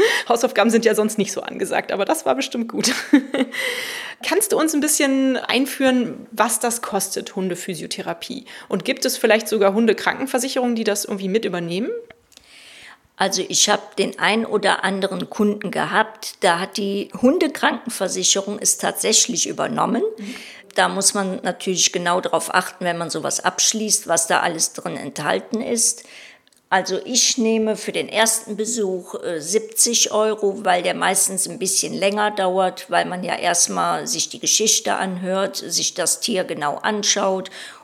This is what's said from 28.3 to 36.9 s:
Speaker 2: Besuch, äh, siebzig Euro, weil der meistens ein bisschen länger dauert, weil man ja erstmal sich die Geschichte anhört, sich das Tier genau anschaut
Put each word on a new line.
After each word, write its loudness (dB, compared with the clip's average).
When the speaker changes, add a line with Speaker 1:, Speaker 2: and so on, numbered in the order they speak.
Speaker 2:
Besuch, -2
äh, -4
siebzig 2
Euro, 2
weil 4
der 2
meistens 0
ein -8
bisschen -2
länger 2
dauert, 0
weil 2
man -6
ja -4
erstmal 0
sich -2
die -14
Geschichte 2
anhört, -2
sich -4
das 0
Tier 0
genau -4
anschaut 0